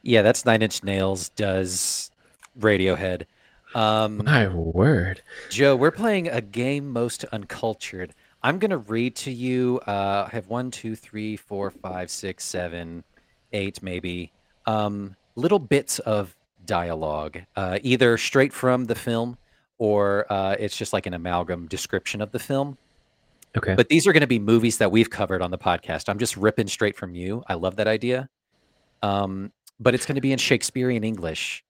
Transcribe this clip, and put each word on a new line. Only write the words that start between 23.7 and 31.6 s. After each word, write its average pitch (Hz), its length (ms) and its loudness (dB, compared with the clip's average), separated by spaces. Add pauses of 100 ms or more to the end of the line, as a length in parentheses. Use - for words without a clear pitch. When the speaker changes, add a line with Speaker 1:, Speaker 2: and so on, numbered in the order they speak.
Speaker 1:
But 123 140 4
these 160 180 6
are 190 60 8
gonna 147 120 8
be 123 140 2
movies 113 400 4
that 101 120 4
we've 110 200 4
covered 95 320 -2
on 87 80 -4
the 92 80 -6
podcast. 92 500 -2
I'm 98 80 -2
just 113 180 -2
ripping 107 320 2
straight 104 300 -2
from 90 160 -10
you. 92 340 -6
I 95 60 -4
love 90 220 -2
that 104 120 0
idea. 120 400 0 (760)
Um, 98 480 -2 (300)
but 120 140 6
it's 123 100 -4
gonna 139 140 -2
be 135 140 0
in 131 40 0
Shakespearean 123 680 0
English. 87 640 -6